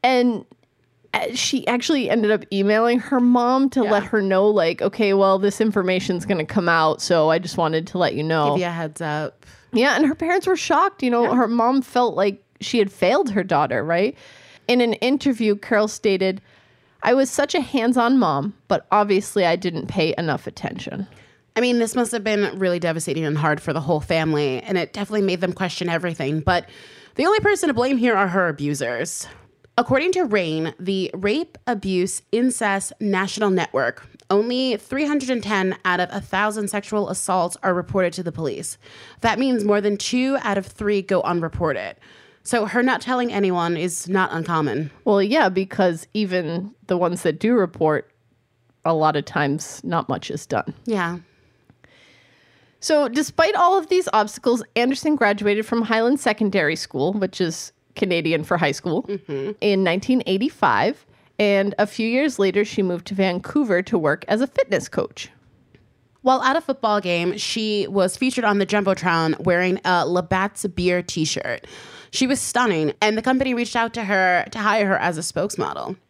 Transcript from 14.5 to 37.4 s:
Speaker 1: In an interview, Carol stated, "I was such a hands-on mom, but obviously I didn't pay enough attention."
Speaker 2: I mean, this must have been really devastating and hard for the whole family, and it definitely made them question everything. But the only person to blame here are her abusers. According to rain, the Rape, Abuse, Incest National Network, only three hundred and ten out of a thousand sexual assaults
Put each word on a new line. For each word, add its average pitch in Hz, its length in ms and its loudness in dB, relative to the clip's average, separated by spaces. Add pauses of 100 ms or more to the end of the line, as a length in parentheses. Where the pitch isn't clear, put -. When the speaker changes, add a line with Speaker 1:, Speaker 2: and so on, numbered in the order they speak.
Speaker 1:
In 247 140 4
an 233 140 2
interview, 233 600 0
Carol 214 320 0
stated, 190 520 0 (640)
"I 226 100 4
was 269 160 4
such - 260 -2
a - 60 2
hands-on 247 580 2
mom, 160 360 0 (140)
but - 220 0
obviously 202 540 2
I 170 120 2
didn't 175 320 -4
pay 165 280 0
enough 151 300 -2
attention." - 600 -8 (480)
Speaker 2:
I 226 60 0
mean, 240 200 2
this 226 140 -2
must 240 180 0
have 220 120 -6
been 208 340 0
really 180 200 0
devastating 160 480 -2
and 151 100 -2
hard 151 240 0
for 156 140 -4
the 160 80 -2
whole 151 180 0
family, 147 680 0
and 190 120 -2
it 165 160 -4
definitely 208 320 -4
made 180 160 -2
them 180 100 -4
question 175 380 -4
everything. 160 500 -2
But 175 240 0 (520)
the 302 100 2
only 415 140 4
person 392 280 2
to 269 60 0
blame 254 240 0
here 233 180 2
are 190 120 2
her 180 200 2
abusers. 143 760 -4 (500)
According 277 360 2
to 370 120 0
rain, 165 560 0
the 190 340 -2
Rape, 208 420 -2 (120)
Abuse, 190 540 -2 (100)
Incest 214 680 0
National 202 500 0
Network, 135 580 -2 (200)
only 240 480 0
three 269 300 -4
hundred 285 240 -2
and 240 120 0
ten 190 420 0
out 180 160 2
of 180 100 0
a 202 100 -8
thousand 208 480 -2
sexual 202 400 -4
assaults 180 540 -2